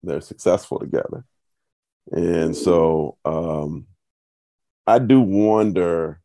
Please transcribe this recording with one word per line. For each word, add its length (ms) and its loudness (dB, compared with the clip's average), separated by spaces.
They're 200 -6
successful 560 -2
together. 460 -6
And 440 -2
so, 680 0
um, 640 -6
I 120 6
do 220 6
wonder 1040 0